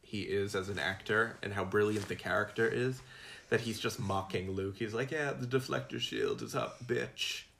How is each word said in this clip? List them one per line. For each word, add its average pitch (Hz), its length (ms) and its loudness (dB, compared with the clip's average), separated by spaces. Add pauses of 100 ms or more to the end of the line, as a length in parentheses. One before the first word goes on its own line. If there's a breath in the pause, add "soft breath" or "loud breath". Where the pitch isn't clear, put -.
he 104 220 -6
is 98 320 0
as 95 140 -2
an 101 100 -4
actor 107 640 2
and 98 100 -4
how 98 120 0
brilliant 104 440 4
the - 80 -2
character 104 500 2
is, 131 340 2 (480 loud breath)
that 113 140 4
he's 113 160 -2
just - 220 -2
mocking 95 520 0
Luke. 95 260 -2
He's 107 160 -2
like, 127 160 0
Yeah, 147 220 0
the 131 140 -4
deflector 127 540 0
shield - 420 0
is 117 120 -6
up, - 320 -2
bitch. - 560 -2 (160)